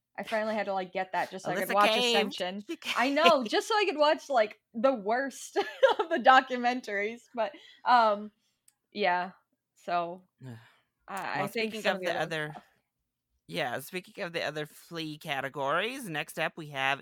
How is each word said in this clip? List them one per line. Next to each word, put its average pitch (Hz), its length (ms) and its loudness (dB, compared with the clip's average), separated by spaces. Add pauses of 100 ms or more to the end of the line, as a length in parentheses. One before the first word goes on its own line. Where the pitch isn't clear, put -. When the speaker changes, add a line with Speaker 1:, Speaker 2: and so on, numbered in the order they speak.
(180)
Speaker 1:
I 226 60 -8
finally 220 320 -2
had 202 120 -2
to, 196 60 -2
like, 185 200 -4
get 185 200 -4
that 175 180 -2
just 185 140 -10
so 175 80 -4
I 180 40 -2
could 190 120 -2
Speaker 2:
Alyssa - 20 -2
Speaker 1:
watch 208 260 4
Speaker 2:
caved. - 0 -
Speaker 1:
Ascension. 208 720 0
Speaker 2:
She 330 80 -8 (180)
Speaker 1:
I 240 160 2
know, 302 320 6
Speaker 2:
caved. 214 40 -6
Speaker 1:
just 320 200 0
so 453 80 0
I 415 100 2
could 339 120 -2
watch, 302 320 2
like, 220 300 2 (140)
the 254 200 2
worst 240 640 -4
<laughs> - 420 2
of 330 100 -2
the 330 100 2
documentaries. 240 1000 4 (120)
But, 220 200 -4 (320)
um, 214 460 4 (640)
yeah. 185 380 0 (440)
So, 175 480 -4 (180)
Speaker 2:
<sighs> - 680 -20
Speaker 1:
I, 175 340 -4
I 196 40 -4
Speaker 2:
Well, - 0 -
Speaker 1:
think 220 280 -4
Speaker 2:
speaking 208 100 -6
Speaker 1:
some 190 100 2
Speaker 2:
of - 20 -6
Speaker 1:
of 185 60 -8
the 180 40 -2
Speaker 2:
the - 120 -2
Speaker 1:
other - 0 -
Speaker 2:
other, 156 380 -4 (920)
yeah, 139 340 -4
speaking 185 420 -12
of 170 100 -8
the 160 100 -4
other 151 240 -4
Flea 160 520 -10
categories, 151 920 -4
next 156 300 -6
up 165 180 -2
we 156 120 -12
have 135 320 0